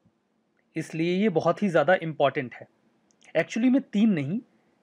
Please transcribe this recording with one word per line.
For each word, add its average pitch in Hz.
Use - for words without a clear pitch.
इसलिए 165
ये 208
बहुत 165
ही 202
ज़्यादा 160
इंपॉर्टेंट 143
है। -
Actually 226
में 262
तीन 214
नहीं, 160